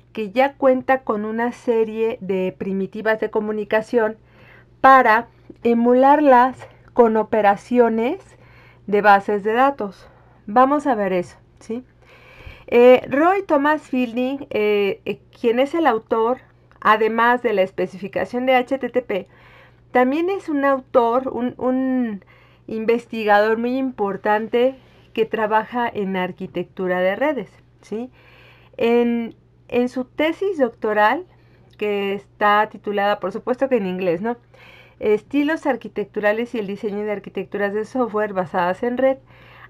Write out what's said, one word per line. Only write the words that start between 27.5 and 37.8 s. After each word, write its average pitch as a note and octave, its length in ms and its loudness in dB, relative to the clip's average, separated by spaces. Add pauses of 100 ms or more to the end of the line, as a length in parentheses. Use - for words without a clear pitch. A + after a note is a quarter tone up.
¿sí? A#3 300 -12 (640)
En, A#3 580 0 (320)
en B3 220 -2
su B3+ 160 -6
tesis E4 540 -4
doctoral, A3+ 640 0 (520)
que G3+ 360 -4
está G#3 560 0
titulada, G#3 500 -2
por F#3 120 -6
supuesto B3 360 -4
que C4 100 0
en G3 100 -2
inglés, F3+ 340 -2
¿no? A#3 160 -6 (600)
Estilos C#4+ 640 -2
arquitecturales G#3+ 880 -4
y A#3+ 60 -4
el G3+ 80 -6
diseño G3+ 360 -6
de G#3+ 80 -6
arquitecturas G3 640 -6
de G#3+ 120 -4